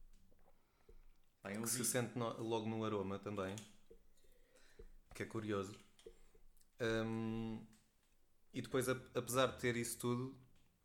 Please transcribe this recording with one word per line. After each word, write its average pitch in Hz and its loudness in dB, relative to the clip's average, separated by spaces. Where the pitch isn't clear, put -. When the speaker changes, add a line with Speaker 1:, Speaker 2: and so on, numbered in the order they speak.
Speaker 1:
Pá, 98 -4
é 101 -2
um 110 -2
Speaker 2:
Que 117 0
se 117 2
Speaker 1:
vinho 120 0
Speaker 2:
sente 117 2
no, 117 0
logo 113 2
no 110 0
aroma 98 0
também. 98 -2
Que - -2
é - -6
curioso. 104 0
Hum, 113 0
e - -4
depois, 123 2
ap-, 127 0
apesar 123 4
de - -2
ter 123 4
isso 120 0
tudo, 123 0